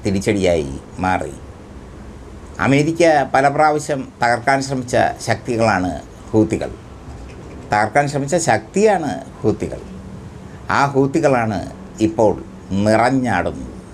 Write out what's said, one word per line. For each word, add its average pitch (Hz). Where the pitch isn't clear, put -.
തിരിച്ചടിയായി 95
മാറി. 82
അമേരിക്ക 147
പല 135
പ്രാവശ്യം 151
തകർക്കാൻ 120
ശ്രമിച്ച 131
ശക്തികളാണ് 107
ഹൂത്തികൾ. 107
തകർക്കാൻ 110
ശ്രമിച്ച 143
ശക്തിയാണ് 175
ഹൂത്തികൾ. -
ആ -
ഹൂത്തികളാണ് 135
ഇപ്പോൾ 107
നിറഞ്ഞാടുന്നത് 107